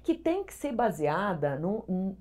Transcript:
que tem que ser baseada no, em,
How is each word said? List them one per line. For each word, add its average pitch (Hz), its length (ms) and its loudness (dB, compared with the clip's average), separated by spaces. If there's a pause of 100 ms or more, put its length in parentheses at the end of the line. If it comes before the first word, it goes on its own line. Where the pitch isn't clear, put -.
que 330 120 2
tem 359 280 0
que - 100 -12
ser 285 200 -4
baseada 160 840 2
no, 196 300 -2
em, 190 340 -2